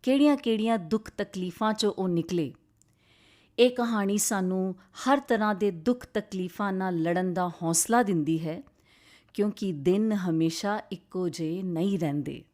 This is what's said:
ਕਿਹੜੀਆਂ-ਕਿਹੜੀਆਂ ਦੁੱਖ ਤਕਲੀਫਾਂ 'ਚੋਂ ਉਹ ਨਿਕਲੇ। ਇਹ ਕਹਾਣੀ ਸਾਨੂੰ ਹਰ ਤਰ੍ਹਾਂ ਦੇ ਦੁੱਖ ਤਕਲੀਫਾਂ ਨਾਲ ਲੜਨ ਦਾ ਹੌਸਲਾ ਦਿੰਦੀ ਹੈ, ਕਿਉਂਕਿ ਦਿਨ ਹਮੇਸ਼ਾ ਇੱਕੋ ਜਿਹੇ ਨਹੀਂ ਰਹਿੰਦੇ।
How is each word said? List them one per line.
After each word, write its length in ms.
ਕਿਹੜੀਆਂ-ਕਿਹੜੀਆਂ 760
ਦੁੱਖ 320
ਤਕਲੀਫਾਂ 640
'ਚੋਂ 200
ਉਹ 160
ਨਿਕਲੇ। 440
ਇਹ 120
ਕਹਾਣੀ 480
ਸਾਨੂੰ 560
ਹਰ 460
ਤਰ੍ਹਾਂ 340
ਦੇ 160
ਦੁੱਖ 440
ਤਕਲੀਫਾਂ 580
ਨਾਲ 300
ਲੜਨ 320
ਦਾ 160
ਹੌਸਲਾ 400
ਦਿੰਦੀ 440
ਹੈ, 160
ਕਿਉਂਕਿ 380
ਦਿਨ 400
ਹਮੇਸ਼ਾ 680
ਇੱਕੋ 360
ਜਿਹੇ 340
ਨਹੀਂ 360
ਰਹਿੰਦੇ। 560